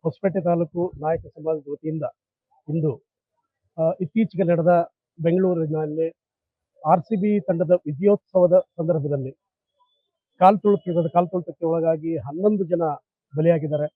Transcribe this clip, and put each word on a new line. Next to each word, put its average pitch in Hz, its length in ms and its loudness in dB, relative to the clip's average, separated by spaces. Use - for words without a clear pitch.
ಹೊಸಪೇಟೆ 175 400 -4
ತಾಲೂಕು 170 560 -2
ನಾಯಕ 160 200 -4
ಸಮಾಜದ 151 520 -8
ವತಿಯಿಂದ 156 320 -8
ಇಂದು, 151 260 -2
ಆ, 165 220 0
ಇತ್ತೀಚೆಗೆ 190 500 -2
ನಡೆದ 170 400 2
ಬೆಂಗಳೂರಿನಲ್ಲಿ 160 880 0
ಆರ್ 180 100 4
ಸಿ - 140 -6
ಬಿ 208 260 0
ತಂಡದ 170 300 0
ವಿಜಯೋತ್ಸವದ 180 880 2
ಸಂದರ್ಭದಲ್ಲಿ 147 720 -4
ಕಾಲ್ತುಳಿತಕ್ಕೆ, 185 680 4
ಕಾಲ್ತುಳಿತಕ್ಕೆ 175 560 -2
ಒಳಗಾಗಿ 160 520 0
ಹನ್ನೊಂದು 185 460 -2
ಜನ 170 180 -6
ಬಲಿಯಾಗಿದ್ದಾರೆ. 156 480 0